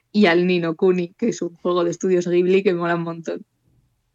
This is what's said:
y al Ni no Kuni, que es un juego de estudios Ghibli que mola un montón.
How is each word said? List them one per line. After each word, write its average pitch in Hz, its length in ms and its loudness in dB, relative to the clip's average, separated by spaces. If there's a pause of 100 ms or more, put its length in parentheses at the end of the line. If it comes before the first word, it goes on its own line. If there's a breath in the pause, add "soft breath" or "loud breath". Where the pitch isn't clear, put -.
(120)
y 208 140 4
al 175 200 4
Ni 180 140 0
no 165 160 -2
Kuni, 180 420 0
que 233 120 -2
es - 120 -4
un 170 140 -8
juego 180 300 -2
de 170 60 -2
estudios 180 360 0
Ghibli 180 360 2
que 196 100 2
mola 170 220 -2
un 170 80 -4
montón. 170 420 -10 (680)